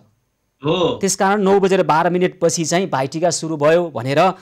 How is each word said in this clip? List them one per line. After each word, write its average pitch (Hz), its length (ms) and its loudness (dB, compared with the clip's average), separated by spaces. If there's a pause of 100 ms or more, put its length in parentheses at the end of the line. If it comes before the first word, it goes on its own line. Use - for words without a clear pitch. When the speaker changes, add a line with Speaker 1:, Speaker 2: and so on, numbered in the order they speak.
(640)
Speaker 1:
हो। 160 360 0
Speaker 2:
त्यसकारण 196 420 0
नौ 196 180 4
बजेर 185 220 2
बाह्र 156 280 2
मिनटपछि 175 540 -2
चाहिँ 175 260 -2
भाइटिका 147 400 -2
सुरु 160 260 -6
भयो 160 400 2
भनेर, 135 220 -4
अ, 180 240 4